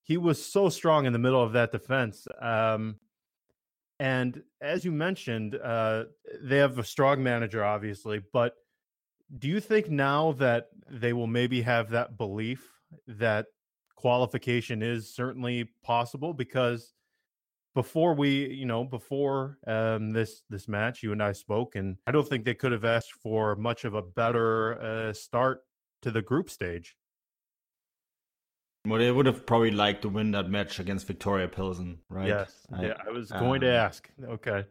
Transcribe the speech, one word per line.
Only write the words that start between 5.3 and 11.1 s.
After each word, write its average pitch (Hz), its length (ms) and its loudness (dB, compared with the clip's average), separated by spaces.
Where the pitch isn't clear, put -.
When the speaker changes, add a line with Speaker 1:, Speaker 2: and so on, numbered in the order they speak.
Speaker 1:
uh, 113 480 0
they 139 180 2
have 135 200 4
a 120 60 -2
strong 135 400 2
manager, 117 400 0
obviously, 104 580 -2
but 123 220 2
do 131 80 -6
you 185 120 0
think 214 300 0
now 147 440 2
that 123 340 2
they 120 260 -2